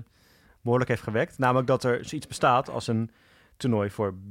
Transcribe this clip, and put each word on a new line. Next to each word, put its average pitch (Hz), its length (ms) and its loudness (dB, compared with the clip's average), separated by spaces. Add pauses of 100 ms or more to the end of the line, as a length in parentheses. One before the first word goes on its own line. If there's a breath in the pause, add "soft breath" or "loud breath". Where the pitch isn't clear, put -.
(600 soft breath)
behoorlijk 123 300 2
heeft 117 120 0
gewekt. 117 360 -2
Namelijk 127 280 2
dat 127 180 2
er 120 200 0
zoiets - 220 -10
bestaat 131 440 2
als 120 160 -6
een 113 240 -2 (460 soft breath)
toernooi 104 340 0
voor 101 240 -2 (160)